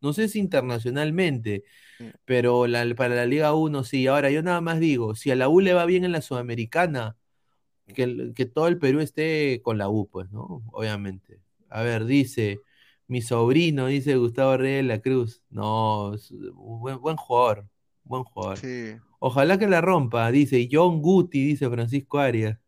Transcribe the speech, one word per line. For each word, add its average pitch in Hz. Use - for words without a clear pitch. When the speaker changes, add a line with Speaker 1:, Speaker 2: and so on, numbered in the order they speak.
Speaker 1:
No 143
sé 214
si 214
internacionalmente, 131
Speaker 2:
Sí. 117
Speaker 1:
pero 123
la, 120
para 123
la 120
Liga 151
uno 151
sí. 131
Ahora, 139
yo 151
nada 175
más 165
digo, 120
si 135
a 127
la 127
U 170
le 185
va 175
bien 180
en 180
la 156
Sudamericana, 120
que 131
el, 123
que 131
todo 156
el 175
Perú 143
esté 151
con 110
la 101
U, 107
pues, 92
¿no? 117
Obviamente. 101
A 110
ver, 117
dice, 113
"Mi 123
sobrino", 131
dice 135
Gustavo 131
Reyes 135
de 135
la 110
Cruz. 123
No, 107
es -
un 98
buen, 131
buen 156
jugador, 117
buen 127
jugador. 98
Speaker 2:
Sí. 117
Speaker 1:
"Ojalá 139
que 214
la 175
rompa", 127
dice 131
John 160
Guti, 170
dice 143
Francisco 123
Arias. 113